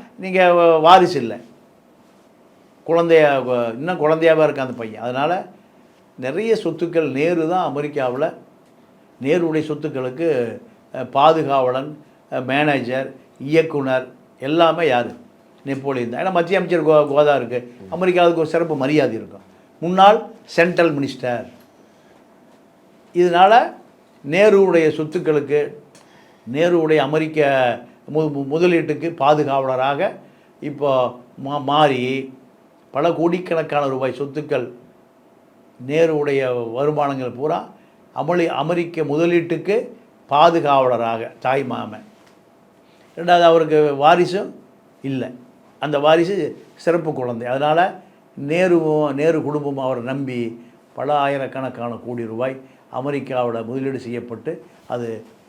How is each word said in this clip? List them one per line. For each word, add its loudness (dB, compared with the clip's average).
நீங்க 2
வ-, 6
வாரிசு 6
இல்ல, -6
குழந்தையா, 4
வ-, -2
இன்னும் -6
குழந்தையாவே 4
இருக்கு 0
அந்த -6
பையன். -12
அதனால -4
நிறைய -2
சொத்துக்கள் -2
நேரு 0
தான் -2
அமெரிக்காவுல. -4
நேருடைய 0
சொத்துக்களுக்கு, -4
அ, -8
பாதுகாவலன், 0
அ, -4
மேனேஜர், -2
இயக்குனர் 0
எல்லாமே 2
யாரு? 0
நெப்போலியன் -4
தான். -6
ஏன்னா -2
மத்திய 0
அமைச்சர் 0
கோ-, 4
கோதா 4
இருக்கு, -6
அமெரிக்காவுக்கு 2
ஒரு 0
சிறப்பு 0
மரியாதை 0
இருக்கும், -14
முன்னாள் 4
சென்ட்ரல் 0
மினிஸ்டர். -6
இதனால 4
நேருவுடைய 4
சொத்துக்களுக்கு, -2
நேருவுடைய 2
அமெரிக்க 0
மு-, -2
மு-, -2
முதலீட்டுக்கு 0
பாதுகாவலராக 0
இப்போ -2
மா-, -6
மாறி 0
பல 0
கோடிக்கணக்கான -2
ரூபாய் -4
சொத்துக்கள், -6
நேருவுடைய 0
வருமானங்கள் -2
பூரா -4
அமளி-, 0
அமெரிக்க -4
முதலீட்டுக்கு -2
பாதுகாவலராக 2
தாய் -2
மாமன். -10
ரெண்டாவது, 2
அவருக்கு 4
வாரிசும் 2
இல்லை, -6
அந்த -2
வாரிசு 0
சிறப்பு -2
குழந்தை. -6
அதனால 0
நேருவும், 2
நேரு 0
குடும்பமும் -4
அவரை -4
நம்பி -8
பல -2
ஆயிரக்கணக்கான -6
கோடி -8
ரூபாய் -6
அமெரிக்காவோட -6
முதலீடு -8
செய்யப்பட்டு, -12
அது -10